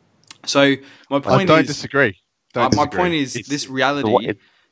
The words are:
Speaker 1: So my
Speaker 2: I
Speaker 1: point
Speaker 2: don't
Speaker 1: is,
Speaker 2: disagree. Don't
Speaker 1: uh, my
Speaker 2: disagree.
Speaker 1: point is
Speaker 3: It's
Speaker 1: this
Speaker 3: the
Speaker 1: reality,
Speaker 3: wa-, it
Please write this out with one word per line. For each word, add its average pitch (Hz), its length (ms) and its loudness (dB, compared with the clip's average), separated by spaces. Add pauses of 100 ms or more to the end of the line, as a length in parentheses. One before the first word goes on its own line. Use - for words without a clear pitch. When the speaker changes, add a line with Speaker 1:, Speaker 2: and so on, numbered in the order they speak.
(440)
Speaker 1:
So 139 300 2 (340)
my 139 80 -2
Speaker 2:
I 143 40 0
Speaker 1:
point 185 280 2
Speaker 2:
don't 156 140 6
Speaker 1:
is, 131 60 -2
Speaker 2:
disagree. 139 480 -2 (360)
Don't - 120 0
Speaker 1:
uh, - 120 0
my 147 80 2
Speaker 2:
disagree. 160 140 -8
Speaker 1:
point 180 160 0
is 131 220 -4
Speaker 3:
It's 113 120 -12
Speaker 1:
this 139 180 -4
Speaker 3:
the 135 60 -16
Speaker 1:
reality, 131 380 0
Speaker 3:
wa-, 117 100 4
it 107 180 -8 (340)